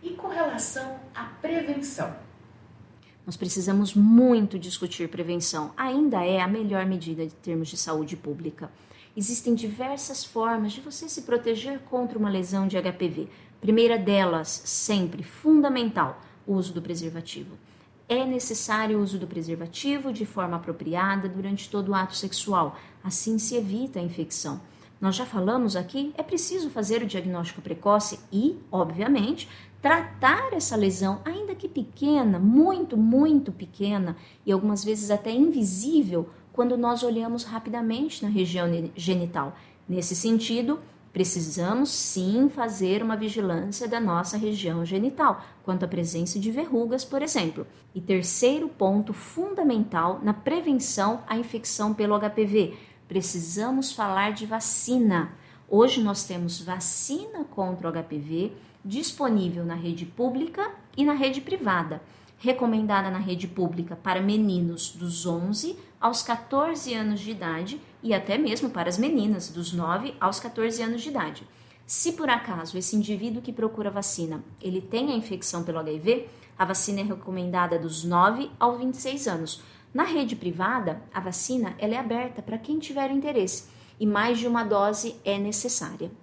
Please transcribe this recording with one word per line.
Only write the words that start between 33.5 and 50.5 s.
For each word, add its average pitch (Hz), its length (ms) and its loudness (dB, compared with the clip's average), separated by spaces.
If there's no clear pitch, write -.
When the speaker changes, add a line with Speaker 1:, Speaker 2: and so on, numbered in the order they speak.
Speaker 2:
pequena, 196 640 -2
e 202 60 2
algumas 202 320 2
vezes 208 280 0
até 208 200 0
invisível, 226 960 4
quando 247 260 2
nós 240 260 0
olhamos 233 400 -2
rapidamente 226 800 -4
na 208 60 0
região 180 380 2
ne-, 165 280 0
genital. 170 600 -2
Nesse 180 280 -2
sentido, 226 640 2
precisamos 185 800 0
sim 214 580 2
fazer 214 540 0
uma 220 120 0
vigilância 208 720 -2
da 233 120 -2
nossa 180 360 0
região 190 480 -2
genital, 214 600 2
quanto 185 220 -2
à - 20 -4
presença 175 520 -2
de 208 100 0
verrugas, 254 560 0
por 277 160 -2
exemplo. 247 460 -2
E 185 80 -8
terceiro 240 640 2
ponto 208 460 2
fundamental 240 1120 0
na 208 100 4
prevenção 254 920 0